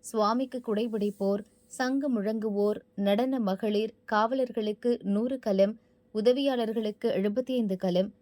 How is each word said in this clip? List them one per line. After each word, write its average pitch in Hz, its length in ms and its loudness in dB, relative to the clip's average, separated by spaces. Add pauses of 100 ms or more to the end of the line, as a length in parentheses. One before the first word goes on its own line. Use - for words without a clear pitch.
சுவாமிக்கு 233 600 0
குடைபிடிப்போர், 208 800 -2 (300)
சங்கு 269 380 -2
முழங்குவோர், 208 720 0 (180)
நடன 220 420 2
மகளிர், 208 560 -2 (100)
காவலர்களுக்கு 226 840 0 (140)
நூறு 226 340 0
கலம், 202 340 2 (420)
உதவியாளர்களுக்கு 233 960 0
எழுபத்தி 208 440 -2
ஐந்து 202 220 0
கலம். 185 340 0 (100)